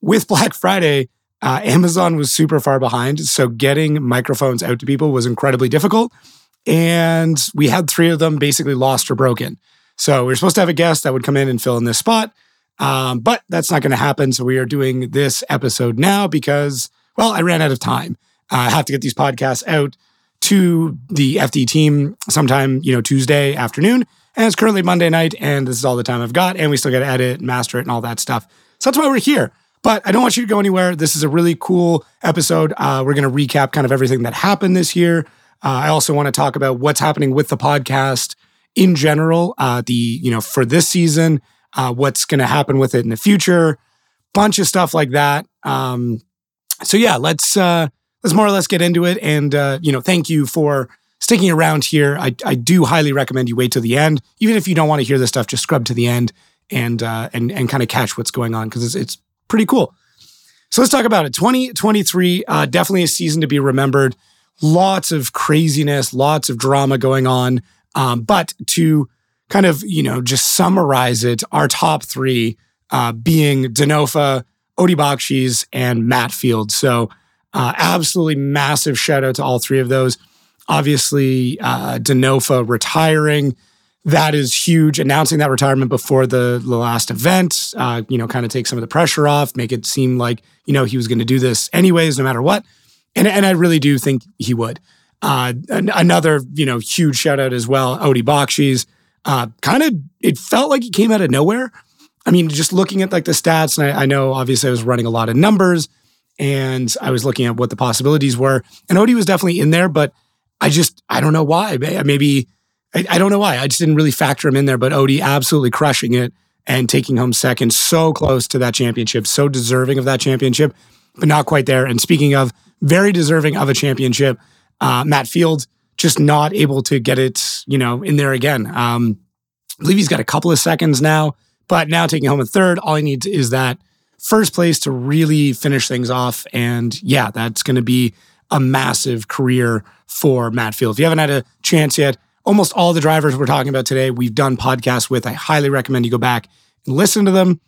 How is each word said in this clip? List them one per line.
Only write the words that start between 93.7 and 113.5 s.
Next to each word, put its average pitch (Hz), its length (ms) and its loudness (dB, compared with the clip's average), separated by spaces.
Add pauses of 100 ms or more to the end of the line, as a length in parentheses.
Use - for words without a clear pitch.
do 139 180 2
think 131 260 -2 (140)
he 113 160 -4
would. 113 280 -6 (400)
Uh, 127 320 -2 (160)
an-, 190 260 -2
another, 165 460 4 (120)
you 147 140 -2
know, 127 100 -2
huge 143 380 0
shout 143 240 0
out 131 140 0
as 120 140 -4
well, 131 360 0
Odi 131 180 2
Bakshi's. 139 640 0 (380)
Uh, 123 240 -2 (160)
kinda, 277 280 2 (300)
it - 160 0
felt 262 320 0
like 277 140 0
he 240 80 -10
came 220 200 2
out 214 100 2
of 151 100 0
nowhere. 202 400 0 (560)
I - 40 2
mean, 175 180 4
just 151 240 -4
looking 190 280 0
at, 190 100 -2
like, 180 140 -2
the 175 60 -2
stats, 160 480 0
and 143 80 2
I, 143 140 -2
I 135 40 2
know 135 280 2
obviously 131 340 -2
I 127 40 2
was 117 120 -2
running 120 240 0
a - 20 -2
lot 113 200 -2
of 117 60 0
numbers, 180 540 4 (480)
and 131 640 -2
I - 80 -4
was 123 160 -2
looking 127 220 0
at 117 80 -2
what 120 160 -2
the 107 40 -10
possibilities 131 600 0
were, 131 240 2 (260)
and 180 120 2
Odi 226 160 4
was 214 100 2
definitely 175 360 0
in 147 100 2
there, 175 180 2
but 151 240 0 (480)
I - 80 2
just, 151 400 0
I 123 120 -2
don't 151 120 2
know 160 120 2
why. 170 320 0
May-, 135 260 -4
maybe, 139 460 2 (440)
I, 180 160 -2
I 175 80 0
don't 196 140 4
know 202 80 2
why. 190 180 0